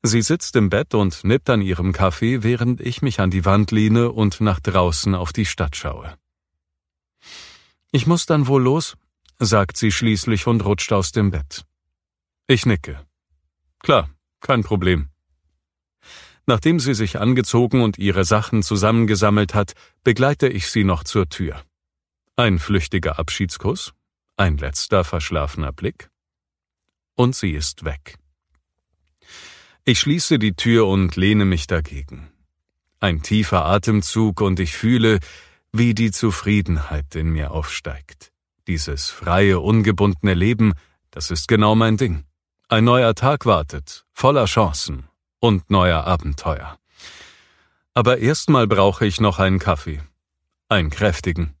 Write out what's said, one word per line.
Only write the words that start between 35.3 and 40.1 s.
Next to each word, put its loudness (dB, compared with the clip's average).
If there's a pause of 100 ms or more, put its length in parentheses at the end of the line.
wie 2
die 0
Zufriedenheit -2
in -4
mir -4
aufsteigt. -10 (360)
Dieses -4
freie, 2
ungebundene 2